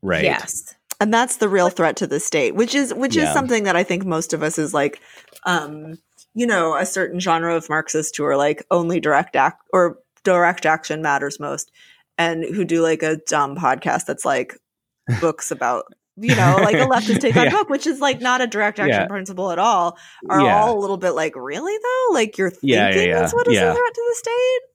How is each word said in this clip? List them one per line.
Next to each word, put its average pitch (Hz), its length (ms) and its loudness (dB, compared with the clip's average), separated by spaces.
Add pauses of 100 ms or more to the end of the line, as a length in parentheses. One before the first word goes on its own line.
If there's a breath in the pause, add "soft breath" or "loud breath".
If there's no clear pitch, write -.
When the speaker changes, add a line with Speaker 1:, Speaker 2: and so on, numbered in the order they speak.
Speaker 1:
Right. 92 220 0
Speaker 2:
Yes. - 520 -4 (240)
Speaker 3:
And 214 140 2
that's 233 240 0
the 214 120 0
real 185 200 4
Speaker 2:
But 180 80 -8
Speaker 3:
threat 160 200 2
to 160 100 -4
the 143 120 -2
state, 143 360 0
which 226 200 0
is, 269 180 0
which 254 220 -2
is 320 80 4
Speaker 1:
Yeah. - 100 0
Speaker 3:
something 247 300 0
that 190 120 2
I 180 80 4
think 185 220 -4
most 160 280 -2
of 156 100 -4
us 156 140 -2
is, 151 160 -2
like, 143 280 0 (440 loud breath)
um, 156 520 -6 (360)
you 233 120 -2
know, 170 300 0
a 175 100 0
certain 180 340 -4
genre 170 360 0
of 160 140 -4
Marxists 156 480 -2
who 147 80 -2
are, 143 120 2
like, 147 340 0
only 175 280 0
direct 151 360 0
act, 143 260 0 (120)
or 180 240 2 (260)
direct 180 420 2
action 156 360 0
matters 143 380 -2
most, 147 320 -8 (460 soft breath)
and 165 260 0
who 185 200 -4
do, 165 180 0
like, 160 220 2
a 156 140 0 (100)
dumb 143 300 -2
podcast 139 480 0
that's, - 200 -6
like, 127 300 -2 (520)
Speaker 1:
<laughs> 117 140 -2
Speaker 3:
books 160 300 -2
about, 123 340 -4 (320)
you 233 180 0
know, 185 260 4
like, 208 140 4
a 254 120 4
leftist 240 320 2
take 262 160 2
on 247 100 6
Speaker 1:
<laughs> - 0 -
Yeah. - 60 2
Speaker 3:
book, 403 180 0
which 277 180 -2
is, 277 120 -4
like, 269 220 0
not 254 200 0
a 247 60 0
direct 214 320 -2
action 127 220 2
Speaker 1:
Yeah. - 60 -2
Speaker 3:
principle 190 440 -6
at 170 80 -4
all, 180 380 2 (320 loud breath)
are 190 120 4
Speaker 1:
Yeah. 196 200 6
Speaker 3:
all 220 160 2
a - 20 -2
little 196 180 -2
bit 180 140 0
like, 156 240 -2
"Really, 180 420 -6
though? 494 360 0
Like, 220 240 0
you're 190 140 0
thinking - 180 -4
Speaker 1:
Yeah, 104 200 4
yeah, 95 120 2
yeah. 87 220 2
Speaker 3:
this? 82 100 -2
What 480 140 2
is 480 80 4
Speaker 1:
Yeah. 95 160 4
Speaker 3:
a - 40 0
threat 480 180 0
to 466 160 -4
the 466 60 -2
state?" 494 440 -2 (140)